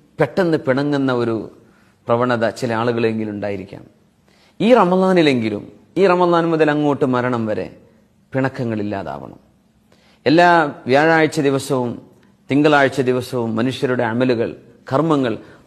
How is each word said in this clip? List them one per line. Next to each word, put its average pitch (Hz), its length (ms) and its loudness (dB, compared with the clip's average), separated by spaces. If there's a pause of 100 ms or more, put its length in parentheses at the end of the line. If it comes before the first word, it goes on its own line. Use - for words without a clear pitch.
(200)
പെട്ടെന്ന് 160 380 0
പിണങ്ങുന്ന 139 540 -2
ഒരു 113 380 -2 (560)
പ്രവണത 117 440 0
ചില 117 220 -4
ആളുകളെങ്കിലും 113 600 -2
ഉണ്ടായിരിക്കാം. 101 520 -10 (760)
ഈ 226 140 4
റമദാനിലെങ്കിലും, 175 960 2 (240)
ഈ 190 100 2
റമദാൻ 175 440 2
മുതൽ 156 200 2
അങ്ങോട്ട് 147 340 0
മരണം 123 420 -2
വരെ 95 300 -6 (560)
പിണക്കങ്ങളില്ലാതാവണം. 104 1080 -6 (880)
എല്ലാ 165 480 4 (120)
വ്യാഴാഴ്ച 156 540 2
ദിവസവും 135 640 -2 (480)
തിങ്കളാഴ്ച 143 500 4
ദിവസവും 123 560 -2
മനുഷ്യരുടെ 127 480 -2
അമലുകൾ, 117 520 -2 (360)
കർമ്മങ്ങൾ 135 460 0 (280)